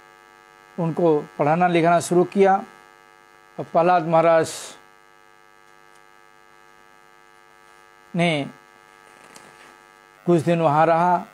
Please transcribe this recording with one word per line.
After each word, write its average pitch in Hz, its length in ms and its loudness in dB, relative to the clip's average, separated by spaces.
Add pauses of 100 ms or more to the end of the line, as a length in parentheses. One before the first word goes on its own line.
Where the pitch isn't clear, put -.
(800)
उनको 165 420 0 (180)
पढ़ाना 165 300 0
लिखाना 170 320 2
शुरू 175 240 0
किया। 196 400 0 (960)
और 151 60 -10
प्रहलाद 175 380 0
महाराज 165 500 2 (3500)
ने 165 360 -6 (1800)
कुछ 175 140 2
दिन 165 200 -2
वहाँ 156 260 2
रहा। 175 360 0 (120)